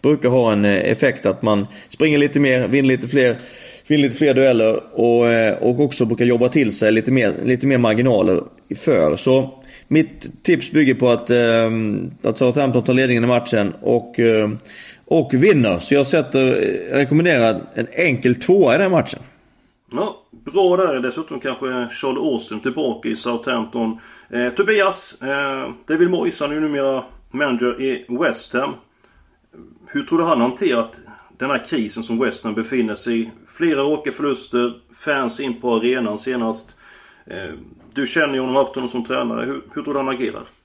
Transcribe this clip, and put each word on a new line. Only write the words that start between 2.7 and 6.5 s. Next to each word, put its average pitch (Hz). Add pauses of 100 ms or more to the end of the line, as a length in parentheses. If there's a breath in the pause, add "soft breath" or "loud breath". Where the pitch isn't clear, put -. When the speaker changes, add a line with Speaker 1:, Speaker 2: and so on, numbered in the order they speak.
Speaker 1:
lite 127
fler, 123 (520 loud breath)
vinner 151
lite 120
fler 143
dueller 117 (140)
och, 117
eh, 113
och 123
också 131
brukar 117
jobba 120
till 123